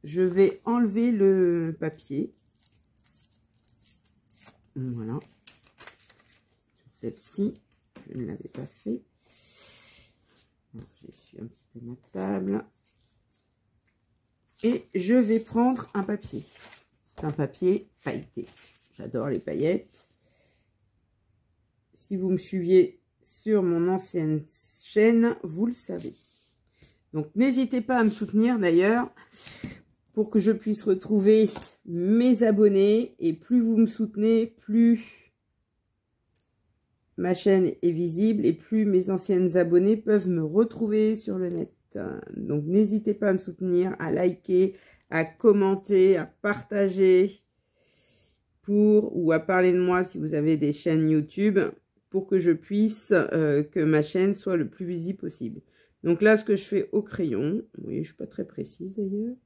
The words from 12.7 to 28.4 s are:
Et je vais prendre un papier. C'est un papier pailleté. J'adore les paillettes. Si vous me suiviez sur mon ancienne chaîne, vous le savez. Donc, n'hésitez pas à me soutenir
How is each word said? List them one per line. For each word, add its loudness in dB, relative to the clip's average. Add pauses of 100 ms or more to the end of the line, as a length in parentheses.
Et -2 (100)
je -2
vais 2
prendre -2
un -4
papier. -10 (600)
C'est -16
un -4
papier -2 (140)
pailleté. -10 (520)
J'adore -8
les -4
paillettes. -6 (1800)
Si -10
vous -4
me 0
suiviez 2 (220)
sur -2
mon 0
ancienne -4 (420)
chaîne, 2
vous -4
le -4
savez. -12 (1000)
Donc, -6
n'hésitez 0
pas -2
à 2
me 4
soutenir 0